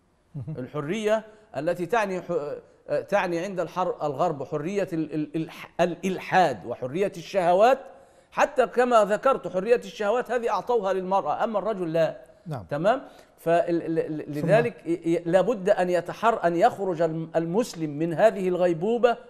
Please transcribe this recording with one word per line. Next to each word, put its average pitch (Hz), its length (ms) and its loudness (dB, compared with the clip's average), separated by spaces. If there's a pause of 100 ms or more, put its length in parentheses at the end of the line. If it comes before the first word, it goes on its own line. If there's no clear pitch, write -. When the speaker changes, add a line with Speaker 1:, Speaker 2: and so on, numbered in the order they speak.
(360)
Speaker 1:
مهم. 147 220 -8
Speaker 2:
الحرية 208 680 -2 (320)
التي 170 280 -2
تعني 196 360 -2
ح-، 147 880 -6
تعني 185 300 0
عند 185 200 -6
الحر-، 175 460 -4
الغرب 147 380 -2
حرية 175 500 -4
ال-، 160 200 -4
ال-، 151 220 -4
الح-، - 340 -8 (120)
الإلحاد 170 840 0
وحرية 131 520 -4
الشهوات، 190 640 4 (520)
حتى 247 360 2
كما 233 380 4
ذكرت 208 420 0
حرية 185 280 0
الشهوات 208 560 -2
هذه 233 180 0
أعطوها 196 440 0
للمرأة، 185 500 0
أما 214 160 -2
الرجل 185 340 -4
لا. 160 280 0 (260)
Speaker 1:
نعم. 127 220 -8
Speaker 2:
تمام؟ 196 320 2 (360)
فال-، 170 380 2
ل-، 160 420 -2
ل-، 147 240 -6
Speaker 1:
ثم؟ 165 60 0
Speaker 2:
لذلك 226 400 2
ي-، 165 260 0
ي-، 175 120 0
لابد 185 440 2
أن 185 200 2
يتحر-، 175 580 0
أن 170 80 2
يخرج 190 460 2
الم-، 160 340 -2
المسلم 165 540 -2
من 160 240 -2
هذه 190 340 2
الغيبوبة. 185 680 2 (120)